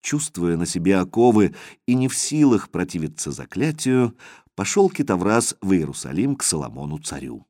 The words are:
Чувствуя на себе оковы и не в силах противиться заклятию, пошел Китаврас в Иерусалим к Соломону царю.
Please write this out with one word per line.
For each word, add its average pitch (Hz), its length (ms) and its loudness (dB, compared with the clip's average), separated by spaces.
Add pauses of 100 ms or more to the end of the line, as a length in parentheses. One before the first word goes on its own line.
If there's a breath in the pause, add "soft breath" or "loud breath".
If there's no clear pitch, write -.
Чувствуя 87 540 -2
на 85 100 -2
себе 90 300 2
оковы 104 580 4 (320 loud breath)
и 123 80 2
не 127 140 0
в - 80 -4
силах 139 540 2
противиться 82 600 -6
заклятию, 127 840 -2 (400 loud breath)
пошел 196 340 2
Китаврас 110 720 0
в 95 120 0
Иерусалим 80 640 -2
к 139 80 -10
Соломону 73 560 -6
царю. 65 520 -12